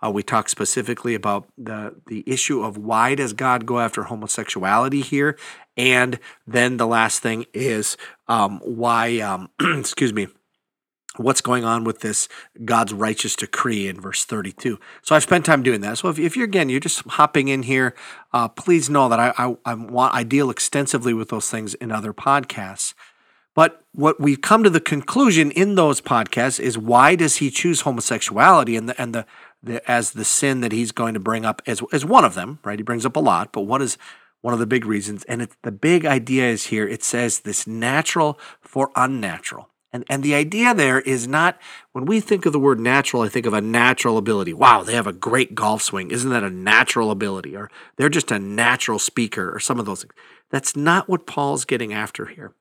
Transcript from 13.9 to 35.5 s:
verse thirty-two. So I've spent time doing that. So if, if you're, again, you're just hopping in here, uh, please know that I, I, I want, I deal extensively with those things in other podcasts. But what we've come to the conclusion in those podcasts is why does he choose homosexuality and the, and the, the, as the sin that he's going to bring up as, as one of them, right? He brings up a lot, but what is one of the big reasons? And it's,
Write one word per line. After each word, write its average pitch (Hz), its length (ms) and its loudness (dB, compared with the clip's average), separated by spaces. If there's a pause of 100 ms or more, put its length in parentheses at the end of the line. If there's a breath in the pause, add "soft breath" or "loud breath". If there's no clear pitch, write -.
verse 95 240 -6
thirty-two. 104 540 -6 (240 loud breath)
So - 120 0
I've 151 80 6
spent 180 220 2
time 151 180 4
doing 117 200 0
that. 110 160 -6
So 180 100 -4
if, 156 100 -2
if 160 180 -2
you're, 240 100 0
again, 185 220 2
you're 127 120 0
just 160 260 -4
hopping 147 420 2
in 135 160 -2
here, 127 300 0 (380 loud breath)
uh, 117 160 2
please 170 400 2
know 143 200 4
that 117 120 4
I, 120 160 4
I, 123 280 0
I 120 100 -4
want, 120 400 0
I 120 80 0
deal 131 280 2
extensively 127 600 -2
with 113 160 -2
those 110 220 -4
things 107 240 -8
in 117 180 -8
other 107 200 -6
podcasts. 110 840 -4 (600 soft breath)
But 160 280 4 (100)
what 156 260 2
we've 147 220 2
come 220 240 6
to 202 60 10
the 165 100 4
conclusion 160 720 2
in 196 240 2
those 160 260 4
podcasts 123 580 0
is 113 200 -2
why 120 360 6
does 160 220 2
he 139 140 0
choose 170 320 0
homosexuality 120 960 0
and 113 120 -6
the, 127 100 -8
and 120 160 -6
the, 113 120 -6 (360 loud breath)
the, 117 280 -8
as 120 220 0
the 110 120 -6
sin 131 380 0
that 113 100 -4
he's 113 180 -2
going 113 220 -4
to 110 80 -4
bring 110 240 -4
up 110 220 -2
as, 120 160 -4 (100)
as 143 100 0
one 190 220 6
of 98 100 2
them, 101 300 -8
right? 104 140 -6
He 107 40 -6
brings 113 220 -4
up 123 100 -2
a 156 60 2
lot, 95 320 2
but 104 100 -4
what 120 200 -2
is 127 160 -4 (420 loud breath)
one 120 140 -2
of 113 60 0
the 117 60 0
big 113 200 0
reasons? 104 380 -4
And 120 180 -6
it's, 110 200 -12